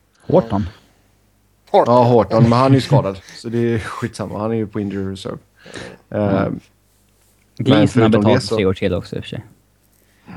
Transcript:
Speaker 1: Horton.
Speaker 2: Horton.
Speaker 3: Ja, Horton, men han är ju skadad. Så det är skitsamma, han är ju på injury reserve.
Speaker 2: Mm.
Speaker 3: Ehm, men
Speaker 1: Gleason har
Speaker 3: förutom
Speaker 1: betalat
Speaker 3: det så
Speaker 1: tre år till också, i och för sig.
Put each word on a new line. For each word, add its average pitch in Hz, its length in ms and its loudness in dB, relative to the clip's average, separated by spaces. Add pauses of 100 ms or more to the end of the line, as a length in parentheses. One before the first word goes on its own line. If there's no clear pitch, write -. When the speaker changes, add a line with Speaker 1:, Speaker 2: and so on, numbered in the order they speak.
(280)
Speaker 1:
Horton. 104 400 0 (1000)
Speaker 2:
Horton. 143 240 4
Speaker 3:
Ja, 123 80 6
Horton, 113 400 4
men 117 100 4
han 131 180 4
är 135 40 6
ju 135 60 4
skadad. 95 380 0 (180)
Så - 120 -14
det 117 100 -4 (160)
är 113 40 -2
skitsamma, 107 600 -8
han 107 120 -4
är 117 40 -2
ju 110 120 -4
på 107 140 -8
injury 98 320 -6
reserve. - 240 -12 (760)
Speaker 2:
Mm. 104 180 -2
Speaker 3:
Ehm, 98 80 2
men - 240 -4 (960)
Speaker 1:
Gleason 110 240 2
har 104 60 4
Speaker 3:
förutom 110 340 2
Speaker 1:
betalat 107 200 2
Speaker 3:
det - 60 -10
så 113 100 -4
Speaker 1:
tre 101 100 0
år 95 80 0
till 92 200 -4
också, - 220 -8
i - 40 -8
och - 40 -14
för - 40 -16
sig. - 160 -12 (920)